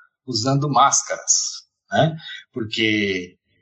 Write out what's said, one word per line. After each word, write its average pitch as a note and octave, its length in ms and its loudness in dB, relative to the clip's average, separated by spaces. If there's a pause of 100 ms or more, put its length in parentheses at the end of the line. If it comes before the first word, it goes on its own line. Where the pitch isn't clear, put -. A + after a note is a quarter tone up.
(240)
usando C3+ 460 0
máscaras, - 640 2 (580)
né? D#3 260 2 (360)
Porque G#2+ 840 -2 (260)